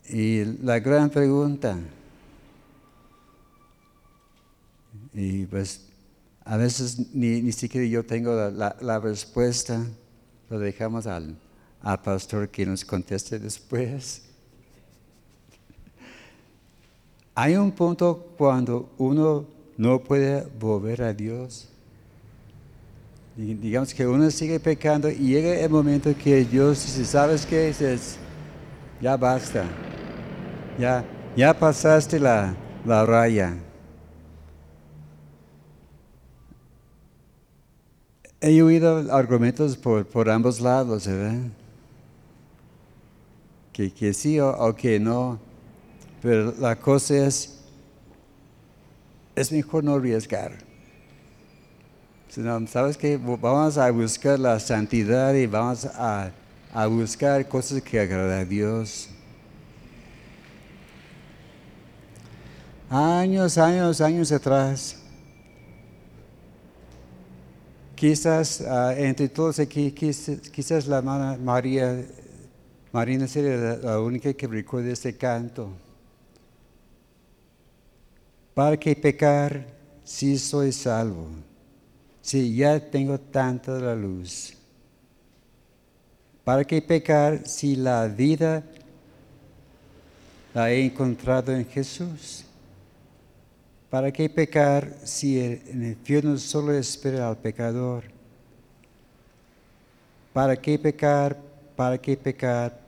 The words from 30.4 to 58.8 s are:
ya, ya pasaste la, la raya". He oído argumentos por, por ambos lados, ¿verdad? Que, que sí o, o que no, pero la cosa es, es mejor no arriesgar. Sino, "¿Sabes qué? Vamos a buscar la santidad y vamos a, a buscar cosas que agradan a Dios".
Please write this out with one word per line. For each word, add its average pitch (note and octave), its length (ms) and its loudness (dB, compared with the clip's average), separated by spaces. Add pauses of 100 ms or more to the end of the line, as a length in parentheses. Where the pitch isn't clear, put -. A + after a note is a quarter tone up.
ya, B2 260 0 (320)
ya C#3+ 220 6
pasaste D#3 640 4
la, G#2+ 340 2 (300)
la A2 200 6
raya". A2+ 500 4 (4000)
He D#3 220 8
oído D#3+ 500 6
argumentos B2+ 640 2
por, G#2+ 300 0
por A2+ 240 0
ambos A#2 300 2
lados, B2 460 0
¿verdad? G#2 340 -2 (2250)
Que, G2 180 -4
que G2+ 220 -2
sí D3+ 260 0
o, C#3 120 4
o A2+ 260 0
que A2 240 2
no, A#2+ 380 -2 (840)
pero A#2 360 2
la A#2 180 0
cosa C#3 500 2
es, - 320 -4 (1800)
es C3 160 -2
mejor D#3 320 -2
no D3 120 2
arriesgar. A2+ 580 -2 (1800)
Sino, A2+ 380 -4
"¿Sabes C#3 300 0
qué? D3 200 0
Vamos B2+ 600 0
a B2+ 120 6
buscar A#2 480 2
la B2 200 2
santidad A#2 760 0
y C3 120 4
vamos A#2 380 -2
a, G#2 480 -4 (400)
a A2 140 0
buscar C3+ 640 0
cosas C3 340 -4
que A2+ 180 -2
agradan F#2+ 400 0
a F#2 40 -4
Dios". G#2 640 -4 (3750)